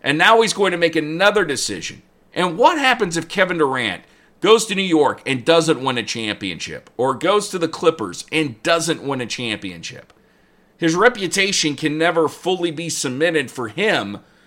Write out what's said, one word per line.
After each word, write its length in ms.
And 160
now 220
he's 120
going 200
to 60
make 180
another 480
decision. 580
And 240
what 200
happens 380
if 120
Kevin 300
Durant 440
goes 260
to 80
New 80
York 420
and 200
doesn't 380
win 160
a 40
championship, 920
or 180
goes 360
to 80
the 100
Clippers 640
and 320
doesn't 400
win 160
a 60
championship? 840
His 200
reputation 800
can 220
never 280
fully 460
be 160
cemented 600
for 200
him 500